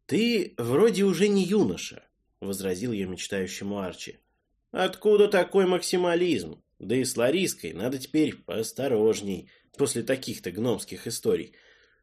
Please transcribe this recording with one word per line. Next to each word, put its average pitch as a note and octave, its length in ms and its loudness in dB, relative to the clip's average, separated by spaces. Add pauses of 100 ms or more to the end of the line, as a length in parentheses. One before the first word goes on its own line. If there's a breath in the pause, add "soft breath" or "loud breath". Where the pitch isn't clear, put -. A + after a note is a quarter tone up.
«Ты A3 500 0
вроде E3+ 460 4
уже F#3+ 240 4
не G3 160 4
юноша», E3+ 600 0 (380)
возразил F#2+ 520 -4
я G2 120 -2
мечтающему F#2+ 760 -6
Арчи. - 380 -10 (540)
Откуда G3+ 560 4
такой F#3+ 380 2
максимализм? F3 960 0 (160)
Да G2+ 180 -4
и C3 80 2
с - 140 -6
Лариской C3 560 0
надо A2+ 240 -6
теперь C3+ 380 0
поосторожней G#2+ 1120 -2 (280 soft breath)
после B2+ 260 -2
таких-то C3 480 -6
гномских G#2+ 560 -4
историй. G2 480 -2 (480 soft breath)